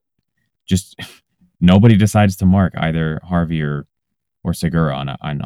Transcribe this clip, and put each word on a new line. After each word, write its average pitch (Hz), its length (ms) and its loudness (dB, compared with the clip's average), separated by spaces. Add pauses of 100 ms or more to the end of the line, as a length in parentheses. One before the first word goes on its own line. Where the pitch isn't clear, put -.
(640)
just - 300 -4 (340)
<laughs> - 320 -20
nobody 101 340 6
decides 101 420 2
to 95 80 -2
mark 92 320 2
either 80 460 -4
Harvey 82 380 -4
or, 73 240 -6 (580)
or 85 100 -4
Segura 82 420 -2
on 69 140 -8
a, - 120 -10
on 71 240 -8